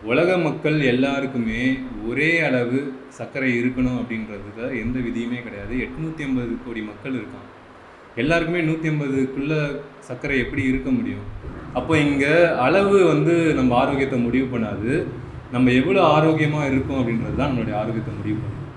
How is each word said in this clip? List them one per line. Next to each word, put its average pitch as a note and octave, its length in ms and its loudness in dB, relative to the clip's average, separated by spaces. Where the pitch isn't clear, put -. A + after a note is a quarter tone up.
உலக E3+ 340 2
மக்கள் D3+ 440 0
எல்லாருக்குமே B2+ 960 0
ஒரே D3+ 320 2
அளவு C3 540 0
சர்க்கரை B2 500 -2
இருக்கணும் B2+ 400 0
அப்படின்றதுல A2 800 -8
எந்த A#2+ 200 -2
விதியுமே A#2+ 440 -4
கிடையாது. G2+ 360 -10
எட்நூத்தி D#3 420 -6
ஐம்பது B2 440 -2
கோடி A2+ 160 -8
மக்கள் G#2+ 300 -10
இருக்காங்க. A2 340 -8
எல்லாருக்குமே E3 460 0
நூத்தி D#3+ 280 0
ஐம்பதுக்குள்ள C#3+ 920 -2
சர்க்கரை C3 400 -2
எப்படி C3+ 240 -2
இருக்க C3 260 0
முடியும்? G#2 360 -2
அப்போ B2+ 240 0
இங்க D3 640 4
அளவு F#3+ 460 6
வந்து D#3+ 480 4
நம்ம B2+ 220 4
ஆரோக்கியத்தை C3+ 440 2
முடிவு A#2+ 400 0
பண்ணாது. G#2+ 480 -2
நம்ம B2 200 4
எவ்வளவு E3+ 360 4
ஆரோக்கியமா D3+ 580 4
இருக்கோம் C3+ 340 0
அப்படின்றது A2 360 -2
தான் C#3 140 0
நம்மளுடைய A2 240 -2
ஆரோக்கியத்தை G#2+ 440 -4
முடிவு G#2 200 -4
பண்ணும். - 280 -8